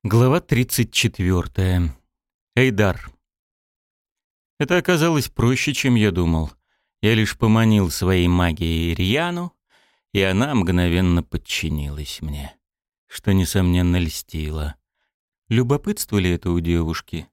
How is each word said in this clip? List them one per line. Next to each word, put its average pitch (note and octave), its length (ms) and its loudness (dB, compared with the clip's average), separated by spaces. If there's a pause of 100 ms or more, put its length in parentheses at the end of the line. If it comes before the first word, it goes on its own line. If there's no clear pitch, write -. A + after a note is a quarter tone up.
(120)
Глава B2+ 300 4
тридцать B2 500 -2
четвертая. F2+ 1040 0 (600)
Эйдар. G#2+ 560 0 (1500)
Это E3 200 0
оказалось E3 520 0
проще, B2+ 420 0
чем B2+ 220 0
я G#2+ 160 4
думал. E2 420 0 (480)
Я G#2+ 140 2
лишь A2 240 0
поманил G#2+ 540 4
своей F2+ 360 0
магией E2+ 680 0
Рьяну, E3+ 580 -2 (580)
и F#2+ 120 -2
она A2 320 0
мгновенно F2 680 2
подчинилась D2 1000 -8
мне, C#2+ 340 -10 (480)
что, - 280 -4
несомненно, F2+ 640 2
льстило. D#2 800 -6 (680)
Любопытство B2+ 680 -2
ли F2+ 140 2
это F2 180 -4
у F2 100 0
девушки? E2 720 -4